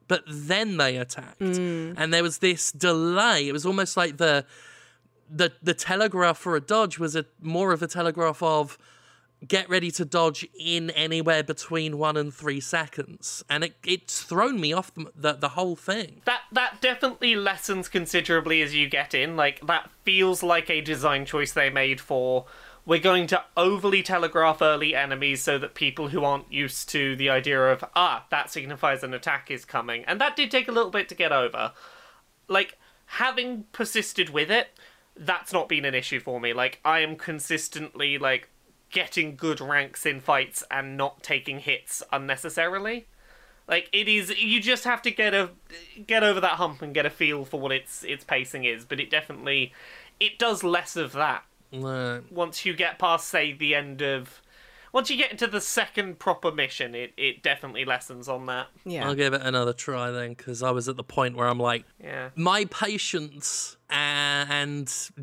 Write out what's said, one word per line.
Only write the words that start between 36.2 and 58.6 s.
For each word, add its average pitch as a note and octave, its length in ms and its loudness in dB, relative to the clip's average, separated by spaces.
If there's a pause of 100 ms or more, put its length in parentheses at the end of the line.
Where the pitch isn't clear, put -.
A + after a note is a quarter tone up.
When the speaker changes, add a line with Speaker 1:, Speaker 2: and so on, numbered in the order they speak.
Speaker 3:
for B2 180 -6
me. A#2 140 -2
Like, B2+ 320 -2
I D#3+ 140 4
am D#3 180 -2
consistently, D3+ 1000 -4
like, C3+ 300 0 (440)
getting D#3 440 -2
good D#3 240 -2
ranks C#3 460 -2
in C#3 140 0
fights C3+ 500 0
and C3+ 280 -4
not C#3 260 -2
taking C#3 360 -4
hits - 520 -6
unnecessarily. E3+ 960 -4 (600)
Like, F3 260 0
it G#3 140 2
is, G#3 220 2 (100)
you A3 220 2
just B3 220 0
have A#3+ 200 0
to A#3+ 80 0
get G#3+ 220 2
a, F#3 180 2 (540)
get A3 180 4
over G3 180 4
that F3 120 4
hump D#3+ 280 -2
and D3 120 -10
get D3+ 120 2
a D#3 40 2
feel D3 360 0
for C#3+ 140 -6
what C3+ 120 -2
its, - 320 -4
its C#3 200 -8
pacing C3 420 -4
is, A#2 200 -2
but C#3+ 140 -8
it C#3 100 -6
definitely, C#3 640 -2 (460)
it G#3 180 0
does A3+ 260 0
less F3 320 0
of C#3 180 -6
that C#3 300 -2 (300)
Speaker 1:
No. B2+ 560 -6
Speaker 3:
Once E3+ 360 -4
you F#3 100 -2
get E3+ 240 -2
past, E3+ 280 2
say, D3+ 260 0
the D3 220 0
end C#3+ 260 -4
of, C3+ 400 -4 (500)
once B3+ 180 0
you C4+ 80 -2
get C4 140 0
into A3 160 -2
the G3+ 120 -2
second G3 600 -4
proper F3 320 0
mission, C3+ 420 -4
it, A#2+ 240 -10
it C3 240 -2
definitely C3+ 420 -2
lessens B2+ 460 -6
on B2+ 160 -6
that. B2+ 220 -6 (180)